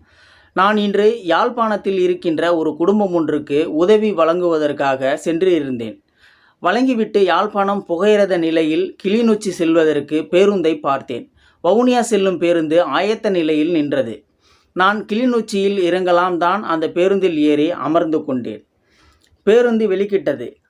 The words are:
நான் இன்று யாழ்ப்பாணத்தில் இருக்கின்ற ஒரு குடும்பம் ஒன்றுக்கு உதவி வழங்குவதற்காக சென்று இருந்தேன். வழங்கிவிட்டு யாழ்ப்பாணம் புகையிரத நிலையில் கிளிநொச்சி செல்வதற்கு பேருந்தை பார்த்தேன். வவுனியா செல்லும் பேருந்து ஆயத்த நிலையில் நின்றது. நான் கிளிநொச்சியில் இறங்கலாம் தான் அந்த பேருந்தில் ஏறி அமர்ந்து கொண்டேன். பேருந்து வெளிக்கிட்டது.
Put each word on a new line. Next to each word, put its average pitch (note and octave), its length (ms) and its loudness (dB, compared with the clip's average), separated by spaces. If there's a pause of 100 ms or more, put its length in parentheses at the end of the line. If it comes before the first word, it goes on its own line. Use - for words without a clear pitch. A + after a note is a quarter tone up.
(520)
நான் G3+ 240 2
இன்று G#3 480 0
யாழ்ப்பாணத்தில் G#3 760 0
இருக்கின்ற F3 580 0
ஒரு D#3 200 -2
குடும்பம் F#3+ 380 0
ஒன்றுக்கு D3+ 600 -2
உதவி G#3 380 2
வழங்குவதற்காக D3+ 1040 0
சென்று F3 380 0
இருந்தேன். B2 480 -6 (560)
வழங்கிவிட்டு A3 680 0
யாழ்ப்பாணம் G3 600 0
புகையிரத F#3+ 540 2
நிலையில் E3 680 -2
கிளிநொச்சி G#3+ 440 0
செல்வதற்கு D#3 760 0
பேருந்தை F3 520 2
பார்த்தேன். C3+ 540 -6 (320)
வவுனியா A#3+ 360 2
செல்லும் G3 380 0
பேருந்து E3+ 460 2
ஆயத்த G3+ 460 -2
நிலையில் D#3+ 400 0
நின்றது. C#3 540 -2 (480)
நான் G3 400 0
கிளிநொச்சியில் G#3+ 680 -2
இறங்கலாம் F3+ 580 0
தான் F3 260 -2
அந்த D#3+ 280 -4
பேருந்தில் F#3 460 0
ஏறி D3+ 340 2
அமர்ந்து D3+ 540 -2
கொண்டேன். A#2 420 -8 (760)
பேருந்து A3+ 480 2
வெளிக்கிட்டது. F#3 800 -4